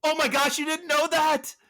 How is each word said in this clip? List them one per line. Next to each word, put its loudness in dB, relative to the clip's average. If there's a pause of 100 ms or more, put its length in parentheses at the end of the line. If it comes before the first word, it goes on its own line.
Oh 2
my 0
gosh, 0
you -2
didn't -4
know 2
that? 0 (140)